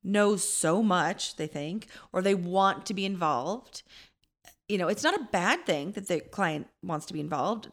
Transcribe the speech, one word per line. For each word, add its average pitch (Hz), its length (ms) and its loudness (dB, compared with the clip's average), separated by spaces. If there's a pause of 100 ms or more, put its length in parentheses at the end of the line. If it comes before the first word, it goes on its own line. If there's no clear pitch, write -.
knows 208 440 4
so 165 340 2
much, 180 540 0
they 156 120 -4
think, 156 400 -6 (240)
or 185 100 0
they 196 120 4
want 190 520 2
to 202 80 -4
be 196 100 -2
involved. 175 800 -2 (840)
You 202 100 0
know, 175 100 0
it's 208 140 0
not 330 180 2
a 262 40 -6
bad 214 420 0
thing 156 260 0
that 196 140 -10
the 160 140 0
client 160 480 -4 (160)
wants 160 220 -4
to - 60 -14
be 156 80 -4
involved 147 520 -2